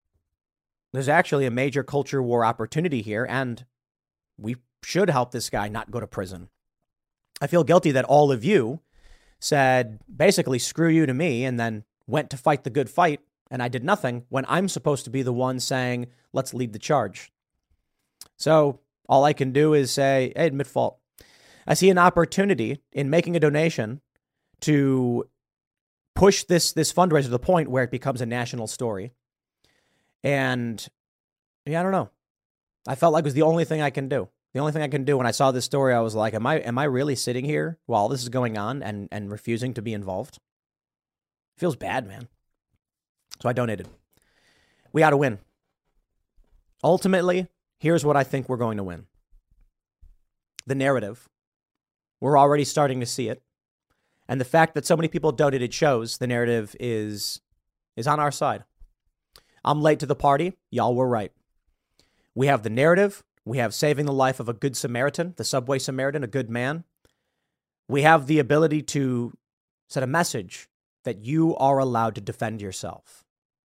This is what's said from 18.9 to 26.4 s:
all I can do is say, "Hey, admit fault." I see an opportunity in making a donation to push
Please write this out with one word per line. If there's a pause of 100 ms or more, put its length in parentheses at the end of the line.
all
I
can
do
is
say,
"Hey,
admit
fault." (680)
I
see
an
opportunity (120)
in
making
a
donation (640)
to (840)
push